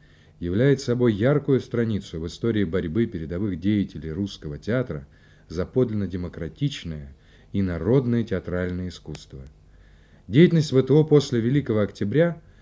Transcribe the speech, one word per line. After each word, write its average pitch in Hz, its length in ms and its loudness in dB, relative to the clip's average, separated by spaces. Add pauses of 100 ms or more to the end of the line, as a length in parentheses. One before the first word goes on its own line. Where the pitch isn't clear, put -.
(380)
является 123 480 2
собой 120 280 2
яркую 135 440 2
страницу 110 640 -4
в 85 80 -6
истории 107 340 -2
борьбы 87 440 0
передовых 87 520 -6
деятелей 85 540 -2
русского 82 440 -8
театра 98 520 -6 (400)
за 87 180 -4
подлинно 110 400 0
демократичное 85 1080 -8 (340)
и 98 100 -2
народное 117 640 0
театральное 90 640 -4
искусство. 76 560 -14 (840)
Деятельность 160 420 6
В 131 100 6
Т 131 140 4
О 151 80 8
после 147 380 4
Великого 120 400 0
Октября — 135 600 0 (220)